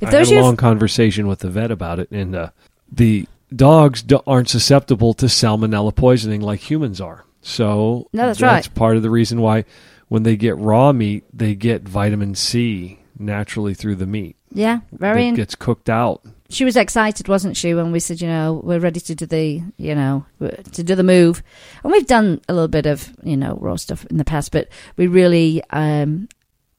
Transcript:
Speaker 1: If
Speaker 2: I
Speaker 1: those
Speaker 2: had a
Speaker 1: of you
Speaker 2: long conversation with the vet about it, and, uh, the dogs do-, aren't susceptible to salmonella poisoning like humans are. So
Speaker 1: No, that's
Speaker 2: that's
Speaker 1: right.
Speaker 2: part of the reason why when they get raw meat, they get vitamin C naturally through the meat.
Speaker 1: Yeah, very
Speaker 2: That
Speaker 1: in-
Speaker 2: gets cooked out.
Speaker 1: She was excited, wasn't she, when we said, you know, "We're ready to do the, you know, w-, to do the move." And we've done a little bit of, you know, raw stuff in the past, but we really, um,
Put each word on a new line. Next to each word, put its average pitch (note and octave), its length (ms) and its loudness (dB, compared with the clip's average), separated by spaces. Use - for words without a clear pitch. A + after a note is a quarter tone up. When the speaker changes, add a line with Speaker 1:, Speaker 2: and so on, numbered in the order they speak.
Speaker 1:
If G3+ 80 -6
Speaker 2:
I - 20 -2
Speaker 1:
those D#4 180 4
Speaker 2:
had - 80 6
a - 20 6
Speaker 1:
of - 20 6
you - 20 6
Speaker 2:
long B2 140 6
conversation A2 720 2
with G2 120 -4
the F#2 100 -6
vet A2 200 -4
about F2 300 -8
it, F2 100 -8
and, F#2+ 240 -6
uh, E2 160 -8
the A2 340 2
dogs C#3 480 6
do-, B2+ 240 2
aren't B2+ 220 2
susceptible A#2 680 2
to C3+ 120 -2
salmonella G#2+ 680 0
poisoning A2 460 2
like G#2 200 -6
humans A#2+ 300 -4
are. E2 240 -14
So G#2+ 680 -2
Speaker 1:
No, A#3+ 140 0
that's A#3 140 -2
Speaker 2:
that's A3+ 280 4
Speaker 1:
right. - 60 -18
Speaker 2:
part A2+ 220 2
of A2+ 60 0
the A2 80 0
reason A#2 300 0
why A2 240 2
when A2 160 0
they A2+ 120 2
get G2+ 220 -2
raw A2+ 340 4
meat, G#2+ 400 -2
they A2 220 -2
get G#2+ 280 -2
vitamin G2+ 520 -4
C G2+ 640 -4
naturally G#2 560 -6
through G#2 220 -4
the F#2 100 -6
meat. G2 300 -8
Speaker 1:
Yeah, A3 280 -2
very A3 300 -2
Speaker 2:
That A#3+ 60 0
Speaker 1:
in- A#3+ 60 -2
Speaker 2:
gets A2 200 -4
cooked - 340 -6
out. A#2 340 -2
Speaker 1:
She - 160 -4
was B3+ 120 2
excited, G#3+ 520 -2
wasn't F#3+ 280 -2
she, E3+ 180 -2
when E3+ 180 -2
we E3+ 80 0
said, E3 200 -8
you F3 60 -6
know, D#3+ 380 -4
"We're E3+ 160 -2
ready E3+ 180 -2
to E3 160 -10
do D#3+ 100 -10
the, D#3+ 380 -4
you D3+ 180 -6
know, C#3 320 -2
w-, - 220 -10
to E3+ 100 -10
do F#3 140 0
the F#3 80 2
move." F3 400 6
And D4+ 80 0
we've F#4+ 160 4
done G#3+ 400 2
a F3+ 60 -2
little E3 120 0
bit D3+ 200 -2
of, D3 360 -4
you D#3 140 -4
know, C3+ 240 -4
raw F3 160 -6
stuff - 340 -10
in E3 60 -4
the D3 80 0
past, D3+ 260 -4
but - 160 -2
we F3+ 100 2
really, E3+ 640 4
um, D3+ 580 -2